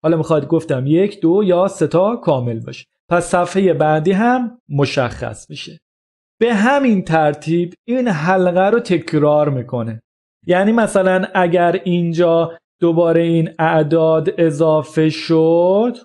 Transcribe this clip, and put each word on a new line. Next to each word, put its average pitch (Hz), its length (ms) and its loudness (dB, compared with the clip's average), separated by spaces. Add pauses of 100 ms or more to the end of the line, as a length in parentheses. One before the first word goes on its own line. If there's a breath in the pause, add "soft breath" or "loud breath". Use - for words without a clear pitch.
حالا 160 140 0
می‌خواد 156 300 -2
گفتم 151 400 -2
یک، 180 340 0
دو 175 240 2
یا 180 240 2
سه 165 180 -2
تا 190 300 0
کامل 127 440 -4
باشه. 127 260 -16 (220)
پس 170 160 0
صفحهٔ 180 480 0
بعدی 156 400 0
هم 240 460 -2 (100)
مشخص 131 840 -4
می‌شه. 151 300 -18 (600)
به 233 140 2
همین 240 480 2
ترتیب 160 720 -2 (100)
این 247 240 -2
حلقه 185 600 0
رو 233 100 2
تکرار 151 680 0
می‌کنه. 117 540 -6 (440)
یعنی 190 260 2
مثلاً 190 520 2 (100)
اگر 175 500 2
اینجا 165 760 0 (220)
دوباره 170 420 2
این 165 360 0
اعداد 160 800 0
اضافه 156 720 0
شد، 170 960 0